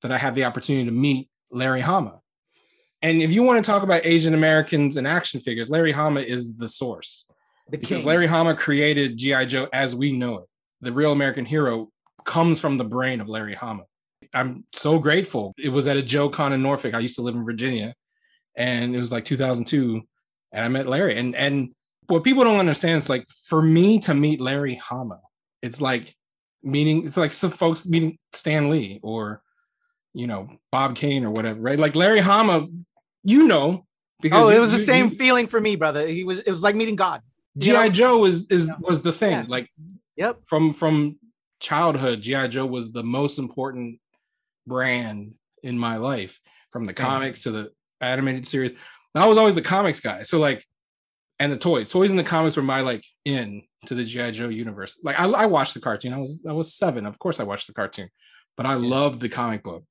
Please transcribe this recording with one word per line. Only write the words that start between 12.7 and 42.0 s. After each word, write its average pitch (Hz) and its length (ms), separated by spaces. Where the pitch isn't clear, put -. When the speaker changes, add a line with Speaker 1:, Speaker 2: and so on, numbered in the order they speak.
Speaker 1:
the 123 60
brain 127 360
of 104 80
Larry 107 260
Hama. 107 300
I'm 127 380
so 156 260
grateful. 147 600
It 139 120
was 135 180
at 139 80
a 139 60
Joe 143 260
Con 139 240
in 131 100
Norfolk. 135 320
I 117 60
used 120 160
to 123 60
live 120 120
in 117 100
Virginia, 117 500
and 123 380
it 123 40
was, 120 120
like, 117 140
two 139 120
thousand 123 280
two, 120 380
and 107 120
I 120 40
met 131 180
Larry. 135 320
And, 123 160
and 139 360
what 165 160
people 262 220
don't 220 160
understand 165 380
is, - 100
like, 127 180
for 156 160
me 170 380
to 175 140
meet 147 260
Larry 139 360
Hama, 123 440
it's 127 180
like 131 340
meeting, 156 440
it's 147 100
like 175 160
some 180 180
folks 165 360
meeting 165 320
Stan 151 380
Lee 104 320
or, 107 400
you 123 140
know, 107 220
Bob 131 260
Kane 139 280
or 104 60
whatever, 110 300
right? 135 180
Like, 151 180
Larry 202 240
Hama, 190 460
you 269 240
know, 170 380
because 190 240
Speaker 2:
Oh, 214 40
it 208 60
Speaker 1:
you, 233 60
Speaker 2:
was 226 120
the 233 60
Speaker 1:
you, 208 60
Speaker 2:
same 254 260
Speaker 1:
you 165 60
Speaker 2:
feeling 254 300
for 226 140
me, 214 160
brother. 151 300
He 170 180
was, 185 160
it 214 100
was 175 120
like 208 140
meeting 220 200
God. 175 260
You 139 60
Speaker 1:
G 226 140
I 226 100
Speaker 2:
know? 208 60
Speaker 1:
Joe 233 340
is, 180 240
is, 170 180
Speaker 2:
Yeah. 156 120
Speaker 1:
was 165 220
the 165 100
thing. 196 200
Speaker 2:
Yeah. - 160
Speaker 1:
Like, 123 200
Speaker 2:
Yep. 226 300
Speaker 1:
from, 156 260
from 151 460
childhood, 139 600